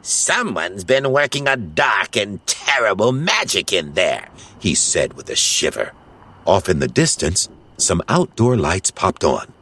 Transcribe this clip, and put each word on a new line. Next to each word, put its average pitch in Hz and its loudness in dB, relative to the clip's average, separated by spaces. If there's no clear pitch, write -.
Someone's 101 -2
been 135 2
working 143 0
a 139 2
dark 101 -2
and 101 -2
terrible 113 0
magic 165 -2
in 78 -2
there, 76 0
he - -2
said - 0
with - -18
a - -6
shiver. - -2
Off 98 2
in 87 2
the 67 0
distance, 87 0
some 85 0
outdoor 127 2
lights 82 0
popped - -2
on, 67 0